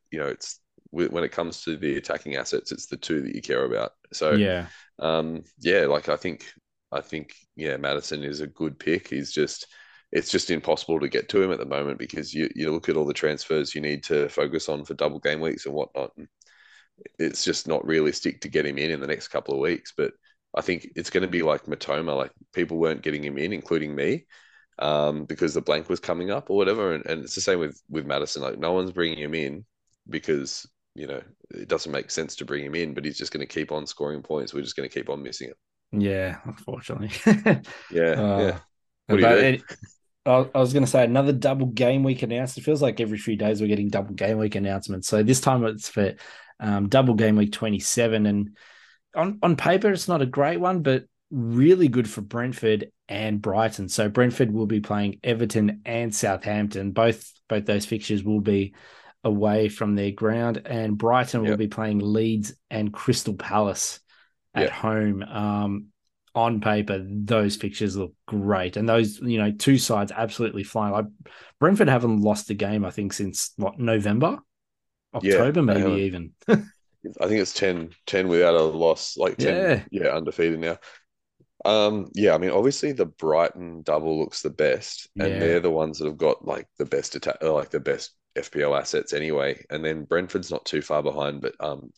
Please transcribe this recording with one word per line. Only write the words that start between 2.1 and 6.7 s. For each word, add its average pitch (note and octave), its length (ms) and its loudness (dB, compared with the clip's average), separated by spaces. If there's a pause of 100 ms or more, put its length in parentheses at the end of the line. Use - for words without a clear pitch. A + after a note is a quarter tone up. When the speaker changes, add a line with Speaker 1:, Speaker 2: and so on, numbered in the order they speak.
Speaker 1:
assets, - 340 -4
it's - 160 -12
the C#2+ 100 -10
two D#2 240 -4
that G#1+ 140 -8
you - 60 -10
care C2+ 240 -2
about. A1+ 260 -4 (220)
So, D#2 180 0
Speaker 2:
Yeah. F#2 360 2 (320)
Speaker 1:
um, D#2+ 440 -2 (160)
yeah, F2 260 4
like, D2 240 0
I D2 60 2
think, E2 300 -8 (460)